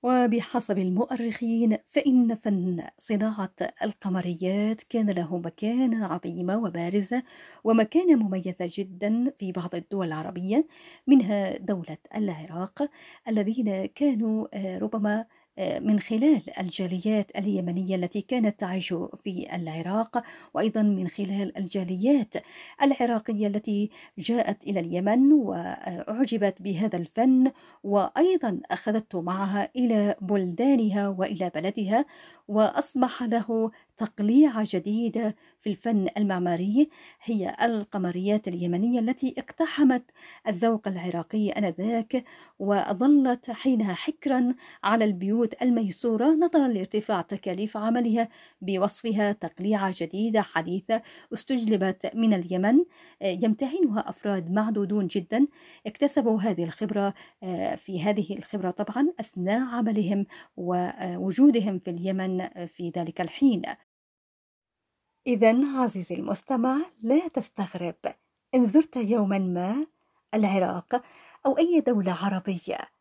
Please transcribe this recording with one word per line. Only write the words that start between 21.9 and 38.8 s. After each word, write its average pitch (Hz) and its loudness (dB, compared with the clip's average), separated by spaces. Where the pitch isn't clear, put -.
العراقية 233 0
التي 208 -2
جاءت 226 -2
إلى 196 -2
اليمن 202 4
وأعجبت 196 0
بهذا 196 -2
الفن، 254 4
وأيضا 202 2
أخذته 214 -4
معها 196 -2
إلى 226 2
بلدانها 202 2
وإلى 185 -4
بلدها، 202 0
وأصبح 247 0
له 226 -2
تقليعة 226 4
جديدة 214 -2
في 214 -6
الفن 202 0
المعماري، 190 2
هي 202 -4
القمريات 208 -2
اليمنية 180 0